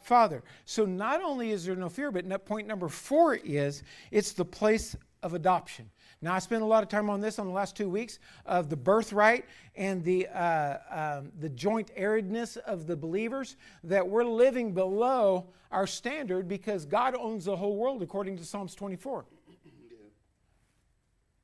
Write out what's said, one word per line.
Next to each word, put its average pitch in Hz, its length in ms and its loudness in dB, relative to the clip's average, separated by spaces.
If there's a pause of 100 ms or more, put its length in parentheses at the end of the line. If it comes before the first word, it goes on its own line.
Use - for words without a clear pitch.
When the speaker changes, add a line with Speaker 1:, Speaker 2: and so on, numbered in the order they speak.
Speaker 1:
Father." 220 420 6 (220)
So 220 200 2
not 214 360 -2
only 254 300 -4
is 185 120 -4
there 185 140 -4
no 185 100 -4
fear, 262 240 -4
but 180 140 -4
no-, 190 120 -4
point 208 300 -8
number 185 220 -4
four 302 460 4
is 143 480 -2 (280)
it's 208 220 0
the 180 100 -2
place 214 540 0 (240)
of 165 120 -6
adoption. 165 580 0 (300)
Now, 170 120 -2
I 190 60 2
spent 220 240 -2
a - 20 0
lot 220 160 6
of 214 60 -4
time 208 220 0
on 202 100 -2
this 214 200 -4
on 202 80 -4
the 180 40 -6
last 190 240 -4
two 202 140 -2
weeks 214 300 -6 (260)
of 175 240 0
the 156 80 -2
birthright 214 680 4 (300)
and 185 260 -4
the, 185 260 2
uh, 160 500 0 (420)
um, 139 200 -14
the 156 100 -6
joint 190 440 -2
heiredness 214 600 -2
of 190 320 -8
the 170 80 -2
believers, 214 640 -4 (260)
that 180 240 2
we're 220 160 2
living 233 500 4
below 196 760 2 (220)
our 196 140 2
standard 190 640 -4
because 190 380 -4
God 247 300 2
owns 220 300 -6
the 196 100 0
whole 202 200 -2
world, 240 260 -2
according 196 360 -6
to 165 80 -14
Psalms 190 300 -10
twenty-four. 196 500 -8 (240)
Speaker 2:
Yeah. 123 480 -20 (1500)